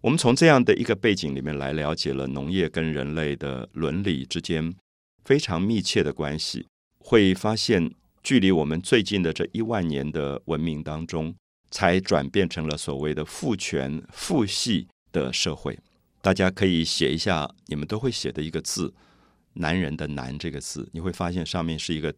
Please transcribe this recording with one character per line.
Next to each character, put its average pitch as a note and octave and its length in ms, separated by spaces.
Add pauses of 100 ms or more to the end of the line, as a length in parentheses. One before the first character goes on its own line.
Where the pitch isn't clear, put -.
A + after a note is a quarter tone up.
我 - 80
们 D#3+ 80
从 A3+ 160
这 E3+ 140
样 C3+ 160
的 A2 120
一 - 80
个 A2+ 120
背 G2+ 180
景 D2 220
里 C2+ 60
面 D2 160
来 C#2 160
了 D2+ 200
解 D2 200
了 C2+ 140
农 C#2 220
业 F#2+ 200
跟 D#2+ 240
人 C#2 200
类 D2+ 220
的 C2+ 380
伦 D#2+ 280
理 D#2 240
之 - 140
间 E2 340 (520)
非 C#3 120
常 F2+ 240
密 G#2 200
切 - 200
的 D2 120
关 D2+ 260
系， - 260 (340)
会 G2+ 340
发 G#2+ 200
现 G2 380 (320)
距 C3 160
离 F#2+ 120
我 D#2+ 120
们 D#2 160
最 A2 240
近 G2 180
的 D#2+ 120
这 - 180
一 A2 100
万 A2 240
年 D2 240
的 C#2+ 360
文 D#2 120
明 D#2 240
当 D#2 240
中， E2 300 (360)
才 F#2 280
转 D2+ 300
变 F#2+ 180
成 D#2+ 220
了 D2+ 80
所 C#2+ 200
谓 D2+ 160
的 D#2 120
父 - 280
权 D2 480 (120)
父 C#3 320
系 G2 420 (240)
的 C2+ 220
社 D#2+ 200
会。 - 240 (440)
大 F#2+ 120
家 F#2 160
可 F#2+ 160
以 E2 200
写 C#2+ 260
一 D#2+ 60
下 D#2+ 320 (160)
你 D#2 100
们 D2 100
都 G#2+ 140
会 B2+ 100
写 - 220
的 D2+ 100
一 D#2+ 80
个 D#2+ 120
字 - 320 (600)
“男 E2 240
人” D#2 200
的 D2+ 160
“男” C2 240
这 E2 140
个 C#2 100
字， - 320
你 D#2+ 80
会 F2+ 100
发 F2 200
现 F2+ 120
上 E2 220
面 D#2+ 120
是 E2 160
一 D#2 60
个 D2+ 180